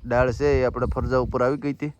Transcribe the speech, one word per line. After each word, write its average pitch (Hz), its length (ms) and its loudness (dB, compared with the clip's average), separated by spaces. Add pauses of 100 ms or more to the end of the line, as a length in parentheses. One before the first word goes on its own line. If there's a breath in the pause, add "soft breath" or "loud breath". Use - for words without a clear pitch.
ડાળ 123 260 2
છે, 135 300 2
એ 127 40 2
આપણે 123 200 0
ફરજા 123 320 -2
ઉપર 123 260 0
આવી 135 140 0
ગઈ 143 140 -4
હતી 139 140 -6 (140)